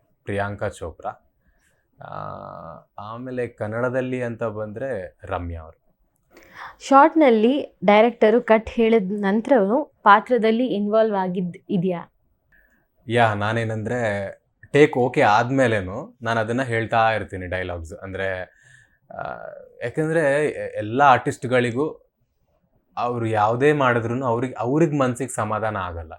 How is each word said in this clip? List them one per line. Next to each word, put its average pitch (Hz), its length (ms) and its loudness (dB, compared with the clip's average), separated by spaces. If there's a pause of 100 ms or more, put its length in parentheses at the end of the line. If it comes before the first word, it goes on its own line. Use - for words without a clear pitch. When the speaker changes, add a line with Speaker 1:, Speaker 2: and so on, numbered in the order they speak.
(240)
Speaker 1:
ಪ್ರಿಯಾಂಕಾ 101 460 -6
ಚೋಪ್ರಾ. 92 420 -12 (880)
ಆ, - 140 -16 (840)
ಆಮೇಲೆ 120 480 -8
ಕನ್ನಡದಲ್ಲಿ 123 760 -4
ಅಂತ 117 200 -8
ಬಂದ್ರೆ 107 800 -8
ರಮ್ಯಾ 85 380 -8
ಅವರು. - 340 -20 (920)
Speaker 2:
ಶಾರ್ಟ್‌ನಲ್ಲಿ 277 1000 4
ಡೈರೆಕ್ಟರು 220 560 6
ಕಟ್ 220 280 2
ಹೇಳಿದ 226 420 2
ನಂತರವೂ 214 720 2
ಪಾತ್ರದಲ್ಲಿ 226 840 4
ಇನ್ವಾಲ್ವ್ 208 480 0
ಆಗಿದ್ 185 420 -4 (120)
ಇದೆಯಾ? 180 360 -2 (1000)
Speaker 1:
ಯಾ, 113 260 2
ನಾನೇನಂದ್ರೆ 110 1000 -4 (400)
ಟೇಕ್ 147 260 6
ಓಕೆ 123 240 0
ಆದ್ಮೇಲೇನು 117 1000 2
ನಾನು 113 180 -2
ಅದನ್ನ 117 240 -2
ಹೇಳ್ತಾ 113 480 0
ಇರ್ತೀನಿ 95 360 -6
ಡೈಲಾಗ್ಸ್. 87 460 -8
ಅಂದ್ರೆ, 95 500 -8 (680)
ಆ, - 260 -10 (460)
ಯಾಕಂದ್ರೆ 151 640 0
ಎ-, 104 300 -8
ಎಲ್ಲ 110 240 -2
ಆರ್ಟಿಸ್ಟ್‌ಗಳಿಗೂ 123 1080 0 (880)
ಅವ್ರು 120 280 -4
ಯಾವುದೇ 113 480 2
ಮಾಡಿದ್ರೂ 123 520 0
ಅವ್ರಿಗೆ, 120 320 -2
ಅವ್ರಿಗೆ 147 400 0
ಮನ್ಸಿಗೆ 127 380 -2
ಸಮಾಧಾನ 107 400 -4
ಆಗಲ್ಲ. 87 420 -8